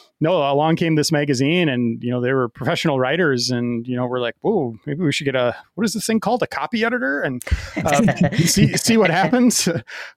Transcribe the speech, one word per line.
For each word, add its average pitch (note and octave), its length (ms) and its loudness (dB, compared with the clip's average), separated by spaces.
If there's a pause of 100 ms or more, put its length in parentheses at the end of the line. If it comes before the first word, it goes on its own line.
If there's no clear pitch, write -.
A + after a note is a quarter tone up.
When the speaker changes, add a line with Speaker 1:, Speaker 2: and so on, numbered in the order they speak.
(200)
Speaker 1:
no, E3+ 180 2 (140)
along D#3 260 2
came E3 180 2
this D3+ 160 2
magazine, D3 580 2
and, A#2+ 320 -2
you B2 80 -6
know, B2 120 -2
they B2 120 0
were B2+ 160 0
professional C#3+ 500 -2
writers, C3 520 0
and, A#2+ 360 -4
you B2+ 80 -4
know, B2 120 -2
we're B2+ 120 -4
like, A#2+ 220 -2
"Whoa, D3 340 -2 (120)
maybe D3 160 -4
we C#3+ 80 2
should D3 140 -2
get C3 100 -2
a, B2 200 0 (200)
what A3 100 -2
is G#3 80 -2
this G#3 140 -6
thing A3 120 2
called? A3+ 220 0
A - 60 -2
copy F#3 360 -4
editor?" B3+ 380 -2
And, C3 220 -4 (420)
um, D3 480 2
Speaker 2:
<laughs> - 40 -6
Speaker 1:
see, E3+ 400 4
see A3+ 200 2
what F#3 140 4
happens. G#3 580 2 (460)